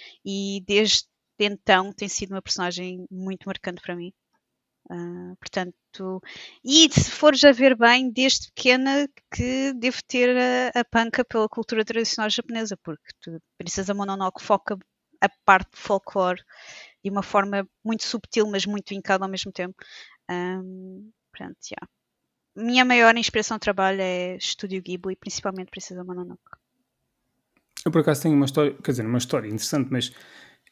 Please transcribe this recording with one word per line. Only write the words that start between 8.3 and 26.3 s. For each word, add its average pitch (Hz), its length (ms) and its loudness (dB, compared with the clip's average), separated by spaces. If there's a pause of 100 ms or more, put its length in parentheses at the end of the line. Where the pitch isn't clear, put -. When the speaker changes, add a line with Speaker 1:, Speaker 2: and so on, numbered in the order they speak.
Speaker 1:
pequena 269 540 2 (260)
que 262 400 -2
devo 247 240 -2 (100)
ter 247 300 2 (380)
a, 240 60 4
a 233 40 -2
panca 233 400 0
pela 220 240 0
cultura 220 360 -2
tradicional 220 440 -2
japonesa, 226 540 -4
porque 156 200 -10 (180)
tu, 165 200 -14 (160)
Princesa 190 360 -6
Mononoke 196 500 -4
foca 202 340 0 (440)
a 196 80 2 (160)
parte 190 280 2
de - 60 -20
folclore 190 600 -2 (640)
de 196 60 -6
uma 196 140 -4
forma 196 440 0 (160)
muito 220 220 -4
subtil, 214 440 -2
mas 196 160 -2
muito 208 240 -6
vincada 196 360 -2
ao 190 60 -6
mesmo 190 200 -8
tempo. 185 240 -8 (540)
Ahm, 185 840 -8 (260)
pronto, 180 200 -16 (140)
yeah. - 160 -14 (680)
Minha 240 300 2
maior 233 320 6
inspiração 220 400 -2
de - 40 -10
trabalho 190 400 0
é 180 360 -4
Estúdio 190 440 -6
Ghibli, 180 340 -8
principalmente 190 540 -8
Princesa 180 340 -14
Mononoke. 180 380 -10 (1400)